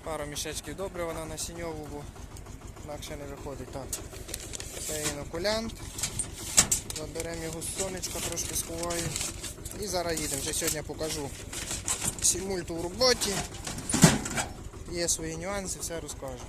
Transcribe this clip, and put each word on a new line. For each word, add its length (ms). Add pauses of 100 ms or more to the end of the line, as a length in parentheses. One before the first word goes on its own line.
Пару 220
мішечків 500
добрива 380
на 120
насінньову, 640
бо 120 (840)
інакше 300
не 100
виходить. 460
Так, 140 (1000)
це 160 (100)
інокулянт. 600 (1200)
Заберемо 460
його 180
з 160
сонечка, 420
трошки 360
сховаю. 480 (760)
І 60
зараз 340
їдемо. 200
Вже 120
сьогодні 280
покажу 480 (920)
всі 200
мульту 340
в 60
роботі. 500 (1600)
Є 160
свої 300
нюанси, 420
все 200
розкажу. 500